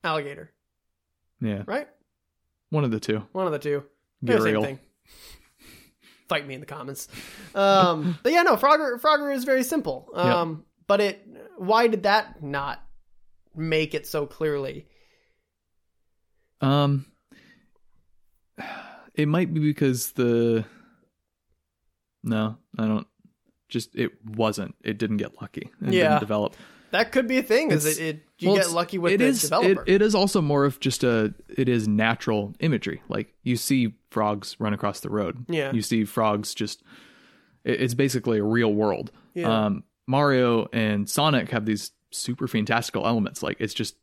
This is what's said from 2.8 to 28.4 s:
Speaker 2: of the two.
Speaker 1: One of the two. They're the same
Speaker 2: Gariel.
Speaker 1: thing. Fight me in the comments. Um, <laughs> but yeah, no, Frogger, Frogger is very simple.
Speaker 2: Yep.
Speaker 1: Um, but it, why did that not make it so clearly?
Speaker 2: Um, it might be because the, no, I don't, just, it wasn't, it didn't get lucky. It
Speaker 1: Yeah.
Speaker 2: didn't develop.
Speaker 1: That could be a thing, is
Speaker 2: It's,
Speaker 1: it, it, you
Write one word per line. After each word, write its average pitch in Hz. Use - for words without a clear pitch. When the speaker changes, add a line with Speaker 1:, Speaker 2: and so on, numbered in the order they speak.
Speaker 2:
of 120
the 110
two. 107
Speaker 1:
One 190
of 165
the 147
two. 143
They're 123
the 110
same 110
Speaker 2:
Gariel. 107
Speaker 1:
thing. 135
Fight 147
me 135
in 127
the 151
comments. 139
Um, 180
<laughs> -
but 262
yeah, 349
no, 330
Frogger, 277
Frogger 294
is 254
very 262
simple. 254
Speaker 2:
Yep. 180
Speaker 1:
Um, 170
but 202
it, 202
why 220
did 214
that 208
not 139
make 156
it 151
so 147
clearly? 143
Speaker 2:
Um, 139
it 151
might 160
be 160
because 143
the, 117
no, 107
I 110
don't, 107
just, -
it 117
wasn't, 107
it 110
didn't 107
get -
lucky. -
It 190
Speaker 1:
Yeah. 170
Speaker 2:
didn't 151
develop. 104
Speaker 1:
That 220
could 254
be 262
a 254
thing, 254
is 151
Speaker 2:
It's, 156
Speaker 1:
it, 165
it, -
you 175